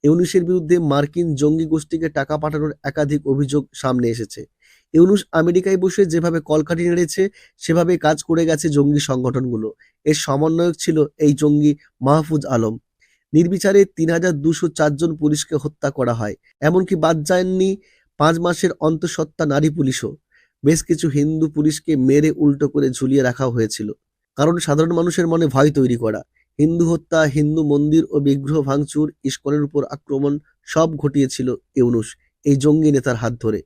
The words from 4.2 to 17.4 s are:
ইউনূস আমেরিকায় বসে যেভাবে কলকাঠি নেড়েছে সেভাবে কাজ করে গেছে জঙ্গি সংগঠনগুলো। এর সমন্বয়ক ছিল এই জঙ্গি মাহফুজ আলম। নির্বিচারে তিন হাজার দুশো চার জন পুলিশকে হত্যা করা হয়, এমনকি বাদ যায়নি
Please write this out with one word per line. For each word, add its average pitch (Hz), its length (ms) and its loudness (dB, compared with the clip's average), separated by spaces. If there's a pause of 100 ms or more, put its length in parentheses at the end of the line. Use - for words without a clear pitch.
ইউনূস 185 280 6 (100)
আমেরিকায় 180 460 0
বসে 185 280 0
যেভাবে 165 320 -2 (120)
কলকাঠি 156 340 0
নেড়েছে 175 380 0 (400)
সেভাবে 165 360 0
কাজ 156 240 0
করে 165 220 0
গেছে 160 240 0
জঙ্গি 147 400 2
সংগঠনগুলো। 127 600 -2 (380)
এর 151 180 2
সমন্বয়ক 160 540 0
ছিল 160 180 -2 (220)
এই 151 160 4
জঙ্গি 147 380 2 (280)
মাহফুজ 151 460 2
আলম। 113 280 0 (580)
নির্বিচারে 185 480 2 (140)
তিন 165 160 -2
হাজার 170 300 0
দুশো 160 260 -2 (100)
চার 151 200 2
জন 165 200 -2
পুলিশকে 151 400 -2
হত্যা 147 340 -6
করা 123 240 -2
হয়, 107 200 -6 (280)
এমনকি 180 340 0
বাদ 160 280 0
যায়নি 185 460 0 (500)